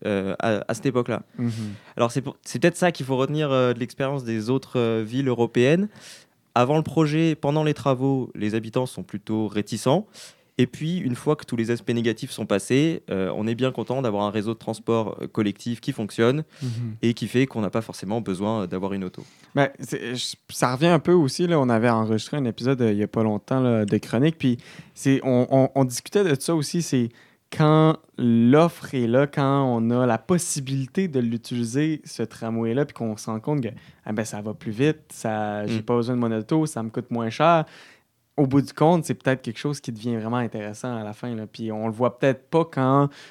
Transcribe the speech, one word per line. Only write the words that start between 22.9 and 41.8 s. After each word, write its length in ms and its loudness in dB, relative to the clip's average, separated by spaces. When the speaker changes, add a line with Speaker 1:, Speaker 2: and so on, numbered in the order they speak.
Speaker 2:
il 60 0
y 40 0
a 60 -2
pas 140 0
longtemps, 380 0
là, 260 2
de 100 0
Chronique, 420 0
puis 200 0
c'est, 300 2
on, 260 2
on, 240 6
on 120 4
discutait 360 -2
de 160 2
ça 160 -2
aussi, 280 -2
c'est 260 0
quand 460 6
l'offre 760 4
est 120 0
là, 200 4
quand 380 0
on 260 0
a 140 2
la 140 2
possibilité 880 -2
de 100 -2
l'utiliser, 840 -2
ce 180 -10
tramway-là, 600 -2
puis 100 -8
qu'on 220 -6
se 140 -10
rend 100 -4
compte 220 -2
que, 60 -6
ah 80 -6
ben, 140 -2
ça 160 -10
va 100 -8
plus 180 -10
vite, 300 0
ça, 560 -4
j'ai 140 -2
Speaker 1:
Mm. 40 -12
Speaker 2:
pas 120 0
besoin 180 0
de 60 -2
mon 100 0
auto, 360 0
ça 160 -8
me 80 -8
coûte 200 -8
moins 200 -2
cher. 340 4
Au 80 4
bout 160 4
du 100 -8
compte, 320 4
c'est 80 -6
peut-être 300 -2
quelque 160 -8
chose 200 -4
qui 140 -8
devient 240 -4
vraiment 220 -2
intéressant 580 -6
à 80 -8
la 80 -8
fin, 220 -8
là. 120 -8
Puis 240 -10
on 160 -4